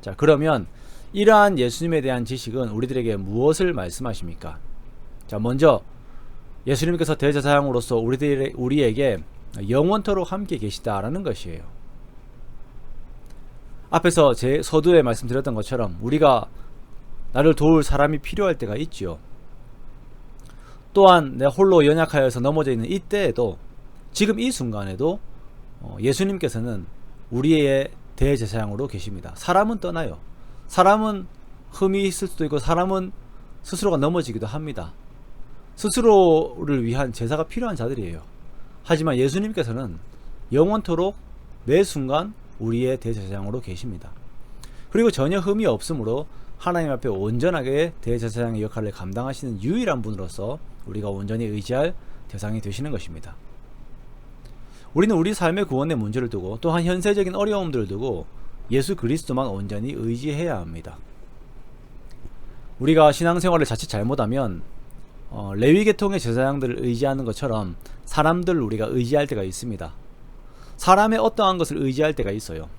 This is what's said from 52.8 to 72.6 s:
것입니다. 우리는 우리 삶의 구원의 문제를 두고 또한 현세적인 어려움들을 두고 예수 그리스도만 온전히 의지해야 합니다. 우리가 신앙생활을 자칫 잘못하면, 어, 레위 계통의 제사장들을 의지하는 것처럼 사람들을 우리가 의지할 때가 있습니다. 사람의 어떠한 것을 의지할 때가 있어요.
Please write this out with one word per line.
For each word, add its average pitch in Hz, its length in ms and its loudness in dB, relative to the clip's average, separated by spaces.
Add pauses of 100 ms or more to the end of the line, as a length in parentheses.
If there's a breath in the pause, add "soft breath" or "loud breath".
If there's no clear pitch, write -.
것입니다. 80 420 -8 (1600 soft breath)
우리는 196 220 4
우리 170 160 2
삶의 190 320 2
구원의 143 320 0
문제를 113 320 -2
두고 101 320 -6
또한 170 240 0
현세적인 185 500 2
어려움들을 190 540 0
두고 101 380 -4 (440)
예수 135 240 2
그리스도만 131 520 -2
온전히 101 500 -6
의지해야 139 640 -4
합니다. 82 400 -10 (1800 soft breath)
우리가 151 340 8
신앙생활을 170 520 4
자칫 - 240 -4
잘못하면, 113 720 0 (680)
어, 101 240 -10
레위 147 300 6
계통의 202 360 2
제사장들을 131 640 0
의지하는 135 400 0
것처럼 110 520 -4 (280 loud breath)
사람들을 165 560 2
우리가 107 300 -2
의지할 135 360 2
때가 123 160 -4
있습니다. 95 500 -8 (840 loud breath)
사람의 214 420 6
어떠한 220 400 4
것을 151 200 -2
의지할 147 360 2
때가 98 160 -2
있어요. 80 380 -6 (100)